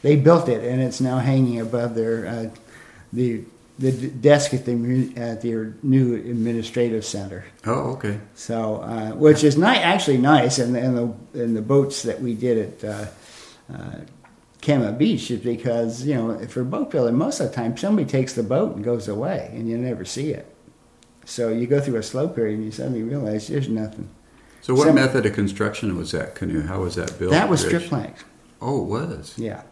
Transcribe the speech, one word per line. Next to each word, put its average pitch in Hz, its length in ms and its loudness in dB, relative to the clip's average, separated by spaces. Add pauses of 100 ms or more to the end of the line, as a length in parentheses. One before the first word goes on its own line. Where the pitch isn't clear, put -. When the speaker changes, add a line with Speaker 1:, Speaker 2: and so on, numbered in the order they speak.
Speaker 1:
they 147 160 6
built 160 320 8
it, 113 160 0
and 123 160 0
it's 127 220 0
now 127 160 2
hanging 127 420 2
above 117 340 -2
their, 113 320 -2
uh, 113 200 -6 (680)
the, 120 320 0 (340)
the 131 140 2
d-, 120 160 -4
desk 139 460 4
at 120 100 -2
the 123 100 -2
mu-, 123 400 0
at 117 280 -6
their 110 400 -4
new 131 320 4
administrative 113 880 -2
center. 98 400 -8 (220)
Speaker 2:
Oh, 131 260 -2
okay. 107 260 -4 (160)
Speaker 1:
So, 113 420 -4
uh, 110 340 -6
which 147 340 6
is 143 140 6
ni-, 175 80 4
actually 175 500 4
nice, 131 420 4
and, 123 160 0
and 123 220 0
the, 120 460 -4
and 117 120 0
the 110 60 -2
boats 139 440 2
that 107 180 -4
we 120 100 -2
did 110 500 -2
at, - 20 -10
uh, 104 220 -8 (680)
uh, - 200 -12 (640)
Kema 123 380 2
Beach 214 320 2
is 117 80 -2
because, 117 680 -2
you 143 120 0
know, 113 200 -2 (120)
for 127 160 -4
boat 247 260 -4
building, 120 240 2
most 147 240 0
of 151 100 -2
the - 60 -8
time 117 220 -4
somebody 196 300 0
takes 131 260 0
the 117 100 -4
boat 135 320 0
and 104 100 -8
goes 117 220 -2
away, 110 460 -6
and 113 160 -8
you 113 100 -4
never 120 260 -6
see 139 260 -6
it. - 220 -10 (720)
So 117 240 -4
you 117 200 -2
go 139 120 4
through 139 140 -2
a 110 80 -2
slow 135 260 -4
period, 110 280 -2
and 110 80 -6
you 107 80 -8
suddenly 127 320 -4
realize 113 420 -4
there's 139 220 -2
nothing. 107 400 -6 (520)
Speaker 2:
So 127 140 -2
what 135 140 6
Speaker 1:
Some 147 80 4
Speaker 2:
method 131 300 4
of 98 60 2
construction 101 640 -4
was 82 140 -8
that - 240 -6
canoe? 82 280 -4
How 92 180 -6
was 90 160 -4
that 85 240 -6
built, 90 100 0
Speaker 1:
That 175 180 2
was - 160 2
Speaker 2:
Rich? - 120 2
Speaker 1:
strip 170 120 -4
plank. 113 280 -6 (440)
Speaker 2:
Oh, 127 220 -4
it - 60 -6
was? 85 500 -8
Speaker 1:
Yeah. 113 320 -8